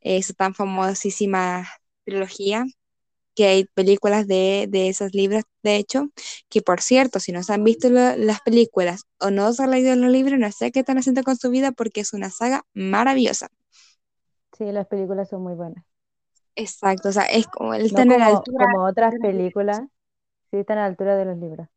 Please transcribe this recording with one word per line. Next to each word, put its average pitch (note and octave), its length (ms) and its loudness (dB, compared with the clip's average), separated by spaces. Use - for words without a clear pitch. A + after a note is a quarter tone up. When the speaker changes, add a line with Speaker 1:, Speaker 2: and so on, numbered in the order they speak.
Speaker 1:
Esa F#3+ 340 -4
tan F#3+ 200 -2
famosísima F#3+ 1120 -4
trilogía, G3 600 -4
que G#3 140 4
hay F#3+ 180 4
películas G3+ 600 2
de, G3 420 2
de F#3+ 180 0
esos F#3+ 260 -6
libros, G3 300 0
de G#3 140 2
hecho, C4+ 340 -4
que G#3 120 0
por F3+ 200 0
cierto, B3+ 380 2
si F#3 120 -8
no F3 120 -6
se G#3 100 -4
han G#3 100 0
visto A3+ 260 4
lo-, B3 260 4
las G#3+ 260 0
películas G#3+ 600 2
o G3 100 0
no G3+ 240 2
se B3+ 100 -4
han C4 80 0
leído B3+ 240 2
los B3 160 4
libros, C4 260 2
no G#3 140 0
sé A#3 200 -6
qué C4 80 0
están C4 180 0
haciendo C4 260 0
con C4 140 0
su B3+ 120 -4
vida C4 220 0
porque A3 300 -6
es - 120 -8
una F#3+ 160 -8
saga B3 340 -4
maravillosa. A3 760 0
Speaker 2:
Sí, A3 140 -6
las G3+ 160 -4
películas G3 400 -4
son F#3+ 140 -10
muy F3+ 120 -8
buenas. E3+ 300 -14
Speaker 1:
Exacto, G3 540 -2
o - 20 -2
sea, G3 140 2
es A3+ 200 2
como, - 280 -6
Speaker 2:
No G3 80 0
Speaker 1:
están B3 140 8
a B3 60 6
la A#3 80 6
Speaker 2:
como, - 20 8
Speaker 1:
altura B3 420 2
Speaker 2:
como F#3+ 140 0
otras A3+ 280 2
Speaker 1:
de A#3+ 60 -6
los G#3+ 140 0
libros. F#3 200 -2
Speaker 2:
películas, G#3 360 -4
sí G3+ 80 -4
están G#3+ 200 -2
a G#3+ 40 -2
la G3+ 60 -2
altura G3 280 -2
de G3 100 0
los F3+ 120 -8
libros. E3 380 -12